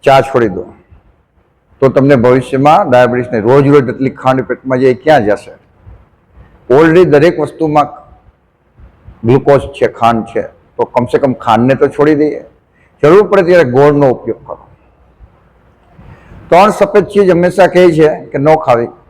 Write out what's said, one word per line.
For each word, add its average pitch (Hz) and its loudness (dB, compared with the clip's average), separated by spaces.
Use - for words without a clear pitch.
ચા 135 2
છોડી 120 -2
દો. 90 -10
તો 135 0
તમને 139 2
ભવિષ્યમાં 135 0
ડાયાબિટીસને 123 0
રોજ 135 2
રોજ 139 2
એટલી 127 -6
ખાંડ 131 -4
પેટમાં 131 -6
જાય, 127 0
ક્યાં 143 0
જશે? 101 -4
Already 160 4
દરેક 147 0
વસ્તુમાં 151 -4
ગ્લુકોઝ 135 0
છે, 120 -4
ખાંડ 117 -2
છે, - -8
તો 120 -2
કમસે 120 -4
કમ 131 -2
ખાંડને 120 0
તો 143 -2
છોડી 147 0
દઈએ. 147 -6
જરૂર 185 4
પડે 196 0
ત્યારે 165 2
ગોળનો 143 2
ઉપયોગ 117 -6
કરો. - -18
ત્રણ 185 4
સફેદ 202 0
ચીજ 196 0
હંમેશા 180 0
કહે 175 2
છે 151 2
કે - -10
ન 139 -2
ખાવી 120 -2